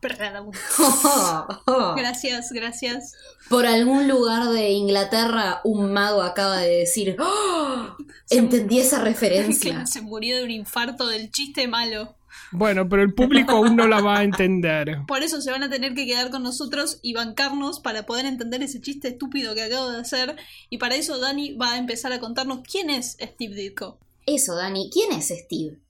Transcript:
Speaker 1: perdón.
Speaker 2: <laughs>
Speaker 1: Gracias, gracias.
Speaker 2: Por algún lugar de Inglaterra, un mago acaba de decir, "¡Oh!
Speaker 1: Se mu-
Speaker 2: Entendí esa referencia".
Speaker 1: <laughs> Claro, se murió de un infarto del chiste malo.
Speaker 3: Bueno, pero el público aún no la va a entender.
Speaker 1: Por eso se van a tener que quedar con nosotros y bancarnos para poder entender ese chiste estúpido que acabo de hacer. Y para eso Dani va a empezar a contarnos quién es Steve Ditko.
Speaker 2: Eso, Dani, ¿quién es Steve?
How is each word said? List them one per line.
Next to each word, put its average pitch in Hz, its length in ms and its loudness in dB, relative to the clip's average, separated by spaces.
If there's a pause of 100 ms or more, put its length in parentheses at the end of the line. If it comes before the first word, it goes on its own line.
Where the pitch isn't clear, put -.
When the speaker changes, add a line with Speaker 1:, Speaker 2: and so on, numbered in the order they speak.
Speaker 1:
perdón. 208 500 -8 (280)
Speaker 2:
<laughs> 208 1160 2
Speaker 1:
Gracias, 247 560 -4
gracias. 240 640 -6 (340)
Speaker 2:
Por 240 180 4
algún 254 420 4
lugar 240 400 2
de 220 220 2
Inglaterra, 202 920 0
un 202 280 2
mago 202 300 2
acaba 190 360 0
de 175 200 4
decir, 185 420 0
"¡Oh! 320 760 -2 (300)
Speaker 1:
Se 240 100 4
mu- 233 100 8
Speaker 2:
Entendí 233 340 4
esa 262 220 2
referencia". 214 680 2
Speaker 1:
<laughs> 165 60 -4
Claro, 240 100 -6
se 240 160 -4
murió 220 340 -4
de 254 80 -4
un 240 60 -6
infarto 240 580 -4
del 220 220 -6
chiste 277 380 -4
malo. 226 480 -4 (360)
Speaker 3:
Bueno, 190 360 2
pero 196 140 6
el 202 120 4
público 269 380 6
aún 226 240 6
no 226 120 6
la 214 120 6
va 202 180 4
a 208 60 4
entender. 170 760 2 (100)
Speaker 1:
Por 269 140 -2
eso 311 180 -4
se 277 100 -6
van 262 120 -2
a 277 80 -2
tener 262 240 -4
que 269 120 -4
quedar 247 240 -2
con 262 120 -6
nosotros 285 600 -4
y 233 120 -6
bancarnos 277 680 -4
para 214 260 -6
poder 247 200 -4
entender 254 360 -4
ese 247 180 -6
chiste 277 280 -8
estúpido 247 460 -6
que 220 80 -4
acabo 247 280 -4
de 233 100 -6
hacer. 254 360 -4 (340)
Y 240 80 -10
para 247 180 0
eso 302 220 -4
Dani 277 380 -4
va 233 160 0
a 247 60 -2
empezar 247 340 -4
a 247 80 -4
contarnos 254 400 -6 (100)
quién 381 200 -2
es 247 300 -4
Steve 220 340 -10
Ditko. 196 440 -10 (280)
Speaker 2:
Eso, 277 280 0
Dani, 196 380 -4
¿quién 403 200 2
es - 160 -4
Steve? - 500 -8 (100)